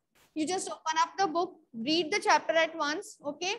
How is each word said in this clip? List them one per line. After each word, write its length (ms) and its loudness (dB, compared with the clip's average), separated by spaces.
you 100 -2
just 240 -2
open 320 -2
up 160 2
the 120 2
book, 260 -2
read 400 0
the 80 0
chapter 340 2
at 220 2
once, 480 -4
okay? 340 -4